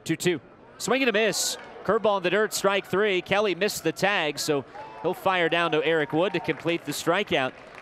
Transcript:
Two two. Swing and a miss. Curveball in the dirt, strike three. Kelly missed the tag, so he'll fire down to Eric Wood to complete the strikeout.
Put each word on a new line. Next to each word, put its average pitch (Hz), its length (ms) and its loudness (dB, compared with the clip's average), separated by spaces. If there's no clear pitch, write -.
Two 160 120 0
two. 175 240 0
Swing 254 240 0
and 262 60 2
a 220 40 4
miss. 208 440 0
Curveball 202 340 2
in 185 40 -4
the 175 80 0
dirt, 208 240 2
strike 196 320 0
three. 190 340 2
Kelly 196 360 2
missed 196 260 -2
the 160 80 0
tag, 165 480 0
so 143 260 0
he'll 175 100 0
fire 180 360 2
down 170 240 2
to 151 120 2
Eric 151 280 2
Wood 180 220 2
to 165 60 -2
complete 165 440 -2
the 147 80 -6
strikeout. 165 600 0